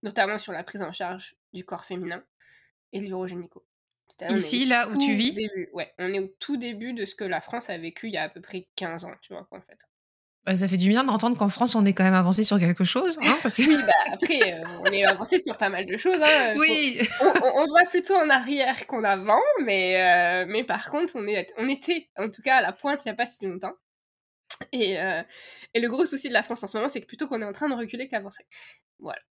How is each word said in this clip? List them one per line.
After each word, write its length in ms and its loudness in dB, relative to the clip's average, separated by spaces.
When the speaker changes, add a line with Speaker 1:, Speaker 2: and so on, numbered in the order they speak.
Speaker 1:
Notamment 340 0
sur 160 -12
la 120 -10
prise 180 -12
en 100 -8
charge 440 -12
du 120 -14
corps 200 -14
féminin 400 -10
et 60 -8
de 80 -8
l'urogynéco. 580 -12
C'est-à-dire, 260 -6
on 40 2
est 40 2
Speaker 2:
Ici, 220 2
Speaker 1:
au 40 0
Speaker 2:
là 200 2
où 100 -2
tu 140 2
Speaker 1:
tout 40 2
Speaker 2:
vis ? 160 0
Speaker 1:
début, 420 -6
ouais, 260 -8
on 120 -4
est 60 -2
au 80 -4
tout 160 -6
début 360 -8
de 120 -8
ce 100 -14
que 100 -12
la 160 -4
France 300 -10
a 80 -8
vécu 300 -12
il 60 -10
y 20 -6
a 80 -4
à 40 -8
peu 120 -16
près 340 -14
quinze 300 -8
ans, 180 -16
tu 100 -20
vois, 120 -14
quoi, 140 -20
en 40 -20
fait. 160 -20
Speaker 2:
Bah, 120 0
ça 100 0
fait 100 0
du 120 4
bien 160 4
d'entendre 340 0
qu'en 120 2
France, 260 -2
on 100 6
est 80 4
quand 80 2
même 120 6
avancé 280 4
sur 160 2
quelque 240 4
chose, 400 0
hein, 220 4
parce 140 0
que 40 4
Speaker 1:
<laughs> 60 6
Oui, 80 8
bah, 60 6
après, 420 2
euh, 100 -10
on 60 0
est 180 2
avancé 340 2
sur 180 -4
pas 120 0
mal 180 -4
de 100 -4
choses, 240 2
hein, 360 4
Speaker 2:
Oui. 480 2
Speaker 1:
faut... 220 -2
On, 20 10
on, 340 4
on 60 4
voit 200 6
plutôt 280 0
en 120 4
arrière 600 0
qu'on 160 -4
avant, 360 4
mais, 380 2
euh, 460 4
mais 160 -2
par 260 -4
contre, 240 -4
on 140 -6
est, 300 -4
on 100 -2
était, 500 -4
en 100 -4
tout 140 -14
cas, 140 2
à 40 6
la 120 -2
pointe 320 -6
il 40 -6
y 40 -8
a 20 -8
pas 140 -4
si 180 -14
longtemps. 280 -8
Et, 280 0
euh, 220 -4
et 60 0
le 80 -2
gros 180 0
souci 220 -6
de 60 -6
la 80 2
France 220 -8
en 20 -10
ce 100 -8
moment, 120 -2
c'est 120 -8
que 60 -20
plutôt 220 -10
qu'on 120 -6
est 40 -8
en 80 -10
train 160 -6
de 60 -2
reculer 340 -10
qu'avancer. 360 -10
Voilà. 220 -12